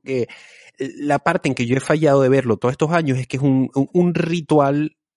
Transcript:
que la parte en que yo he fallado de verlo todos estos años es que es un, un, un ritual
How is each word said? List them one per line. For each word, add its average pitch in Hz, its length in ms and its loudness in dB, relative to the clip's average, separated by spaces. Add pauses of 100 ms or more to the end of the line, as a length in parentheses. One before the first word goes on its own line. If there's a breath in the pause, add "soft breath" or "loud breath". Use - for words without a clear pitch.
que 127 240 -4 (500 loud breath)
la 143 420 -4
parte 165 300 -2
en 127 60 -2
que 123 120 -2
yo 123 80 0
he 135 60 0
fallado 151 400 2
de 131 80 4
verlo 127 280 2
todos 123 160 -2
estos 151 180 -2
años 151 280 0
es 127 80 -8
que 135 100 -6
es 135 60 -2
un, 131 320 2
un, 139 180 -2
un 175 220 2
ritual 151 840 0 (200)